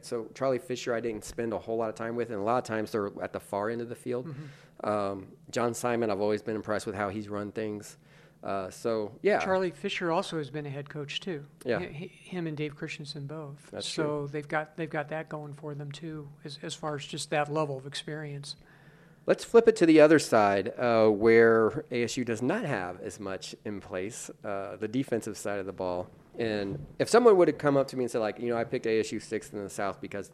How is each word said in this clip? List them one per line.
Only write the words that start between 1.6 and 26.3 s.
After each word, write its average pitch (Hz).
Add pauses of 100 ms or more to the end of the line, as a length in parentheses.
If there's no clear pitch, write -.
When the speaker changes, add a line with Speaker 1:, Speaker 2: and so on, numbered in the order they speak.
Speaker 1:
lot 113
of 110
time 117
with, 117
and 110
a 98
lot 117
of 123
times 110
they're 101 (100)
at 92
the 98
far 101
end 117
of 117
the 120
field. 123
Speaker 2:
Mm-hmm. 143
Speaker 1:
Um, 98 (240)
John 120
Simon, 117
I've 98
always 104
been 113
impressed 104
with 104
how 101
he's 104
run 104
things. 107 (480)
Uh, 95
so, 110 (120)
yeah. 190
Speaker 2:
Charlie 190
Fisher 180
also 175
has 143
been 147
a 143
head 143
coach, 147
too. 151 (200)
Speaker 1:
Yeah. 120
Speaker 2:
Hi-, 90
hi-, 180
him 180
and 156
Dave 147
Christensen 147
both. 147
Speaker 1:
That's 101
Speaker 2:
So -
Speaker 1:
true. 147
Speaker 2:
they've 147
got, 156
they've 160
got 151
that 156
going 147
for 151
them, 143
too, 156 (160)
as, 143
as 165
far 151
as 147
just -
that 147
level 147
of 135
experience. 143 (720)
Speaker 1:
Let's -
flip 226
it 220
to 170
the 160
other 151
side, 101
uh, 113
where 113
A 120
S 110
U 127
does 113
not 185
have 92
as 98
much 95 (100)
in 104
place, 98 (140)
uh, 98
the 107
defensive 110
side 101
of 95
the 98
ball. 90 (300)